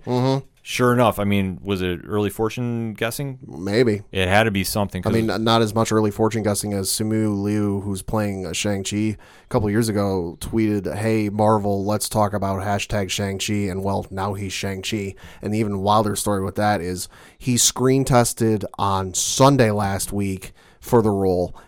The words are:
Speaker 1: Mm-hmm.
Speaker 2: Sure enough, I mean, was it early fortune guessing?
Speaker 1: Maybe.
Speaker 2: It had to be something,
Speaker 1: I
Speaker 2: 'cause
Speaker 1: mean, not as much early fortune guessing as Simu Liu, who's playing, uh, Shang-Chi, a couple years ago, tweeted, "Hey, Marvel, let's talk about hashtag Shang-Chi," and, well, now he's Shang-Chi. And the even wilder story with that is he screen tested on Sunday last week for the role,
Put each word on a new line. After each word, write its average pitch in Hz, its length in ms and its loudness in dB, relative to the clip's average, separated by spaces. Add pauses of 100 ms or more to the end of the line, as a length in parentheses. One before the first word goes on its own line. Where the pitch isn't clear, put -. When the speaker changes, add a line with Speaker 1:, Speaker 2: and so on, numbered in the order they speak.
Speaker 1:
Mm-hmm. 131 400 0 (160)
Speaker 2:
Sure 123 320 2
enough, 120 240 4
I 101 60 0
mean, 98 400 0
was 95 180 -2
it 90 260 -4
early 104 220 0
fortune 117 640 -4
guessing? 131 540 -6
Speaker 1:
Maybe. 101 640 0
Speaker 2:
It 95 160 0
had 101 160 6
to 113 80 2
be 98 120 0
something, 98 380 -2
Speaker 1:
I - 80 -8
Speaker 2:
'cause 98 40 2
Speaker 1:
mean, 110 300 0
not 113 200 4
as 107 100 -2
much 113 180 0
early 107 200 2
fortune 110 320 0
guessing 104 300 -2
as 98 160 -2
Simu 110 520 0
Liu, 104 400 0
who's 95 220 -6
playing, 101 420 -4
uh, 82 80 -6
Shang-Chi, 101 420 -4 (220)
a - 0 - (320)
couple 107 220 0
years 110 180 2
ago, 95 500 -2
tweeted, 104 560 0
"Hey, 107 340 0
Marvel, 104 540 2
let's 104 260 -2
talk 104 260 0
about 98 260 -2
hashtag 101 480 -2
Shang-Chi," 98 640 -2
and, 95 120 -6
well, 98 280 -2
now 95 240 -4
he's 98 180 -8
Shang-Chi. 98 640 -6 (260)
And 101 100 -4
the 107 60 0
even 104 240 0
wilder 104 340 4
story 101 300 -2
with 98 100 -6
that 104 240 0
is 90 300 -6 (300)
he 123 180 0
screen 131 480 2
tested 113 600 2 (120)
on 95 380 -2
Sunday 131 560 4
last 98 420 -2
week 98 400 -4 (260)
for 120 220 2
the 110 100 2
role, 92 440 0 (120)